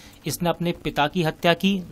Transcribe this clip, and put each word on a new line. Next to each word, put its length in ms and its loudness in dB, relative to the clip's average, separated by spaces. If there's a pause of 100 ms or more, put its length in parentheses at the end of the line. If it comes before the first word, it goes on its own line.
(260)
इसने 220 -2
अपने 240 0
पिता 340 0
की 160 0
हत्या 320 2
की, 380 0